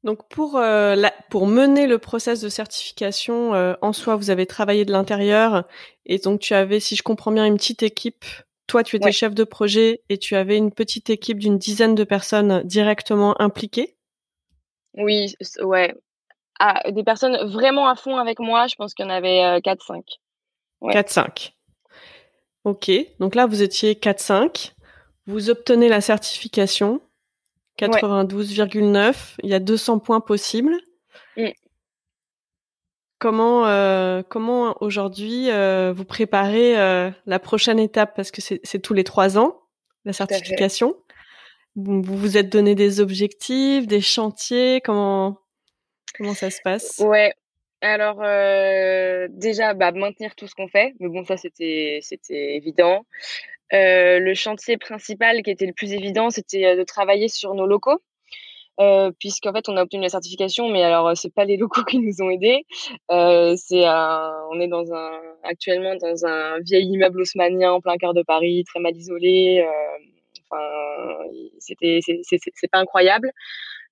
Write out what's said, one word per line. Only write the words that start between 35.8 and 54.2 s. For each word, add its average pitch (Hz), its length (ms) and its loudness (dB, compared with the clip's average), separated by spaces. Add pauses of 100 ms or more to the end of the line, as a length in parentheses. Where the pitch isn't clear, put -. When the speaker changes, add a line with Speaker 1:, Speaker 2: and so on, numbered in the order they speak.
Speaker 1:
vous 190 140 -8
préparez, 214 720 2
euh, 185 300 2 (160)
la 190 120 -2
prochaine 220 400 0
étape ? 214 380 0
Parce 190 160 -8
que - 80 -16
c'est, 196 240 -8
c'est - 160 -8
tous 202 140 -4
les 196 100 2
trois 190 340 2
ans, 262 220 2 (460)
la 202 80 -8
Speaker 2:
Tout 196 100 -6
à 196 40 -6
fait. 202 80 -4
Speaker 1:
certification. 196 600 -2 (800)
Vous, 196 260 -2
vous 190 140 -6
vous 202 220 0
êtes 196 120 2
donné 208 260 4
des 202 260 2
objectifs, 240 840 0
des 208 120 2
chantiers, 240 800 0
comment, 196 640 -2 (760)
comment 202 160 -8
ça 190 180 -6
se - 100 -14
passe ? 208 380 -6
Speaker 2:
Ouais. 214 340 4 (480)
Alors, 208 420 -2
euh, 190 1080 0
déjà, 214 420 -2
bah, 185 180 0
maintenir 202 440 -8
tout 202 120 -18
ce - 80 -20
qu'on 190 140 -10
fait. 233 320 0
Mais 175 80 -6
bon, 175 160 -10
ça, 190 100 -4
c'était, 160 680 -6
c'était 143 540 -10
évident. 175 500 0 (680)
Euh, 185 460 4
le 185 160 0